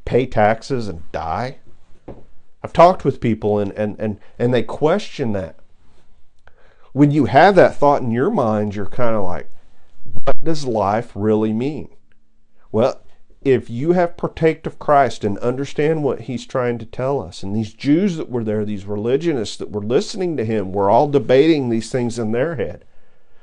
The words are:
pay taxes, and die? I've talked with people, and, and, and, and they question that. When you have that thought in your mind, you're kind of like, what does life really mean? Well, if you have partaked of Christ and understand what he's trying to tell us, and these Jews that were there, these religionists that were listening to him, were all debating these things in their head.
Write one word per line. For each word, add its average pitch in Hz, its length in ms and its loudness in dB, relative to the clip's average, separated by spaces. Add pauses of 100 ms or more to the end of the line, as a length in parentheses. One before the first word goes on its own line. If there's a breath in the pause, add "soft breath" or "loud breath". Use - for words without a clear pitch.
pay 131 220 0
taxes, 113 600 0
and 82 240 -8
die? 87 460 -8 (1040)
I've - 100 -12
talked 180 320 4
with 139 160 -2
people, 107 380 -2
and, 101 140 -4
and, 104 260 -6
and, 107 220 -6 (180 soft breath)
and 123 160 -2
they 117 80 0
question 151 720 -4
that. 92 240 -8 (1400 soft breath)
When 143 180 4
you 143 140 2
have 175 320 4
that 139 200 6
thought 143 260 2
in 123 80 -4
your 127 200 -2
mind, 107 440 -2
you're 101 120 -2
kind 117 300 6
of 104 80 4
like, 85 260 2 (720)
what - 200 12
does 151 220 4
life 110 480 -2
really 107 380 0
mean? 117 360 -6 (800)
Well, 113 300 -2 (420)
if 127 260 0
you 127 240 -2
have 175 240 0
partaked - 500 -2
of - 120 -12
Christ 139 460 0
and 101 140 -2
understand 143 640 -4
what 123 200 -4
he's 120 240 -10
trying 120 320 -4
to 107 80 -14
tell 131 340 -6
us, 90 220 -12
and 98 120 -6
these 107 200 -6
Jews 165 420 0
that 120 140 -10
were 120 140 -6
there, 107 200 -4
these 98 220 -8
religionists 120 720 -4
that - 120 -12
were 104 120 -8
listening 160 560 -4
to 113 80 -4
him, 101 260 -4
were 98 160 -2
all 135 220 2
debating 135 580 2
these 110 240 -4
things 120 260 -4
in 110 140 -4
their 143 220 -4
head. 92 320 -8 (560 soft breath)